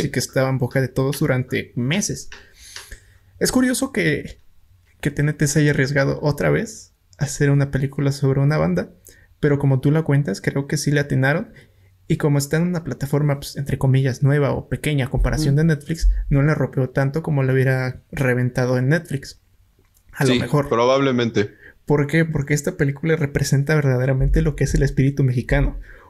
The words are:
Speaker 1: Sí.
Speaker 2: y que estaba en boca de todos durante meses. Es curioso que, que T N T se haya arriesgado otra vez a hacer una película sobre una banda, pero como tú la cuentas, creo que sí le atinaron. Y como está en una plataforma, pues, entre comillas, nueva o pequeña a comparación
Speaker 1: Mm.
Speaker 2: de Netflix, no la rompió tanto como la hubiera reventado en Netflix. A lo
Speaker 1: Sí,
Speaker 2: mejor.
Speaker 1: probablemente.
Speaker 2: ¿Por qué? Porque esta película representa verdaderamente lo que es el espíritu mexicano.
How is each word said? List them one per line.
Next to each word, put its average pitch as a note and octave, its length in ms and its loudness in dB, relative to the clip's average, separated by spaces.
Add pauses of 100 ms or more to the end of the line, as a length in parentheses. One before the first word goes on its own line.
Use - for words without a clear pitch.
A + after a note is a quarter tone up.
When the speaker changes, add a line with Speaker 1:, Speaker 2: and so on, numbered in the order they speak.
Speaker 1:
Sí. D#3 60 -2
Speaker 2:
y - 20 -4
que C#3 100 -6
estaba C3 300 -2
en C3 80 -2
boca C3 240 -2
de C3 60 -2
todos C3+ 320 -2
durante B2+ 560 -2
meses. C#3+ 540 -4 (1080)
Es - 120 0
curioso B3+ 400 0
que, D#3+ 480 -2 (600)
que D3 120 -2
T C#3+ 100 -4
N D3 120 0
T D3+ 140 0
se D#3 120 0
haya D3 120 4
arriesgado C#3 500 0
otra F3 280 0
vez - 440 -4 (260)
a C#3+ 60 0
hacer C#3 260 0
una C#3+ 180 2
película C#3 420 -2
sobre C#3 280 0
una C#3+ 180 2
banda, E3+ 320 0 (500)
pero C#3+ 200 2
como C3+ 200 2
tú C#3+ 120 2
la D#3+ 100 2
cuentas, D3 400 0
creo C#3 260 -4
que D#3 100 -4
sí D3 120 -2
le C#3+ 120 2
atinaron. C#3+ 520 -2 (540)
Y E3 100 0
como C#3+ 220 2
está C#3+ 180 -2
en E3 60 0
una F3 200 -2
plataforma, C#3+ 560 -2
pues, - 180 -14
entre C#3 200 -4
comillas, C3 460 2
nueva C#3 300 2
o C3 160 -8
pequeña C#3 360 -2
a - 40 -8
comparación C#3 440 0
Speaker 1:
Mm. C#3 40 4
Speaker 2:
de D#3 80 4
Netflix, D#3+ 440 0 (200)
no C#3 120 4
la D3 140 2
rompió B2+ 340 -2
tanto C#3 320 -2
como D3 220 -2
la C3 100 2
hubiera C3 480 0 (100)
reventado B2 680 0
en B2+ 100 0
Netflix. D#3+ 500 -4 (720)
A - 140 -2
lo B2+ 80 4
Speaker 1:
Sí, B2 60 2
Speaker 2:
mejor. C#3 280 0
Speaker 1:
probablemente. A#2+ 840 2 (340)
Speaker 2:
¿Por C#3+ 220 2
qué? D#3+ 160 2
Porque D3+ 300 -2
esta - 240 -4
película D#3 380 0
representa C#3+ 600 0
verdaderamente C3 640 2
lo D3+ 140 0
que C#3 100 0
es - 80 -2
el D3+ 100 2
espíritu C#3 400 2
mexicano. C#3 560 0 (300)